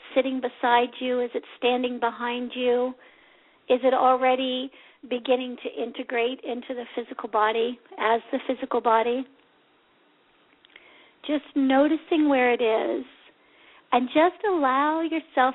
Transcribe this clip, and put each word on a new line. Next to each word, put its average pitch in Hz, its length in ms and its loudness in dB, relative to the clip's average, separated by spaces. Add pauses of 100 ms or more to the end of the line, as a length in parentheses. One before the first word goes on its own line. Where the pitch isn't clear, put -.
(140)
sitting 262 260 0
beside 240 500 2 (100)
you? 247 200 -2
Is 247 140 -4
it 247 100 -4 (120)
standing 247 420 -2
behind 240 560 -4
you? 247 400 0 (760)
Is 247 140 2
it 262 120 4
already 254 760 2 (380)
beginning 247 540 -2
to 254 100 -10
integrate 247 680 -6
into 247 340 -10
the 240 100 -10 (100)
physical 240 360 -10
body 226 480 0 (200)
as 220 220 0 (100)
the 269 100 -4
physical 254 400 -4
body?" 240 460 0 (2000)
Just 285 220 -4 (120)
noticing 294 720 2
where 254 240 4
it 233 80 0
is, 233 460 0 (880)
and 247 180 2
just 349 340 2
allow 302 560 2
yourself 294 540 0